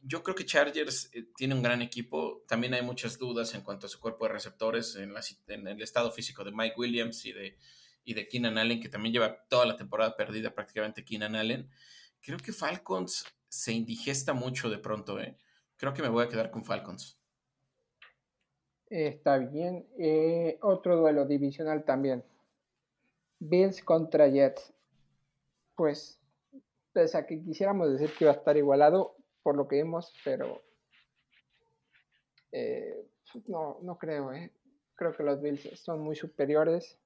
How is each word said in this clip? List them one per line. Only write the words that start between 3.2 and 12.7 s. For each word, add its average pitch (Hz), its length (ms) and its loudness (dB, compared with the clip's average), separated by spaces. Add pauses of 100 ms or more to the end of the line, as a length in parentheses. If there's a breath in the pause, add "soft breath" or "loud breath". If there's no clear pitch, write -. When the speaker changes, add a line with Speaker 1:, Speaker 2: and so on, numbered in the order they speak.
Speaker 1:
en 101 60 -10
cuanto 101 260 -12
a - 20 -10
su - 100 -10
cuerpo 113 260 -6
de 107 80 0
receptores, 113 640 -4
en 98 180 -10
la 110 80 -12
si-, - 260 -10
en 101 200 -12
el 104 140 -10
estado 117 300 -2
físico - 320 -8
de 101 80 -10
Mike 113 260 -4
Williams 120 480 -4
y 110 60 -10
de, 98 260 -14 (460 soft breath)
y 117 100 -10
de 104 140 -8
Keenan 117 300 -2
Allen, 117 240 0
que - 80 -12
también 110 240 -4
lleva 113 340 2
toda 123 180 6
la 110 120 -2
temporada 110 380 -2
perdida 110 380 -4
prácticamente 107 500 -8
Keenan 107 320 -6
Allen. 120 340 -4 (520 soft breath)
Creo 151 160 -10
que - 140 -12
Falcons 185 760 -4 (220)